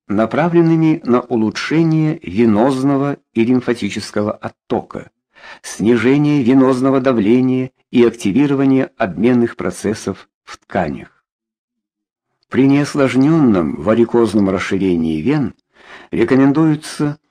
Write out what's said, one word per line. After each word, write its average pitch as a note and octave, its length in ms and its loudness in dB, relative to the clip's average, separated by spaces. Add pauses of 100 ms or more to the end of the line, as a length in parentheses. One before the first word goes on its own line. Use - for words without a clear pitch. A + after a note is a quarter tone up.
направленными D#3+ 960 0
на B2 180 0
улучшение D#3 1000 -2
венозного C3 960 0 (160)
и A2+ 100 0
лимфатического A2 880 -4
оттока, - 800 -10 (500)
снижение C3+ 800 0
венозного C3 580 2
давления B2+ 720 0 (200)
и B2 120 4
активирование C3 960 0
обменных A#2 600 0
процессов - 680 -8 (160)
в - 140 -20
тканях. - 640 -8 (1300)
При B2+ 180 2
неосложнённом C3+ 1080 2
варикозном A2 720 0
расширении F2+ 720 -2
вен B2+ 320 -2 (560)
рекомендуются C#3+ 1120 0 (120)